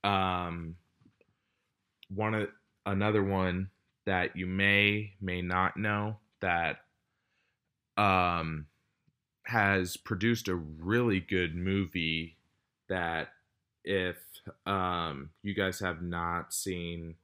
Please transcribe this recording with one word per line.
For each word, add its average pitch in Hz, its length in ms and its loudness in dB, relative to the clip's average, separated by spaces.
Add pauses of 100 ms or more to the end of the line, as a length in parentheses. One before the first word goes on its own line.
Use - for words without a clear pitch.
Um, 90 720 0 (1300)
one 107 260 0
of, 107 140 0 (380)
another 101 360 4
one 95 460 0 (380)
that 90 300 0
you 92 100 -4
may, 101 760 4
may 90 220 -4
not 90 340 2
know 104 400 -2 (240)
that, 85 440 0 (1120)
um, 87 720 2 (760)
has 98 520 2
produced 113 520 0
a 95 60 0
really 90 680 0
good 87 340 -2
movie 87 840 -2 (520)
that 82 400 -2 (560)
if, 92 320 0 (480)
um, 85 680 -2 (120)
you 101 120 -6
guys 95 260 -2
have 87 220 -4
not 85 500 -4
seen 85 720 -6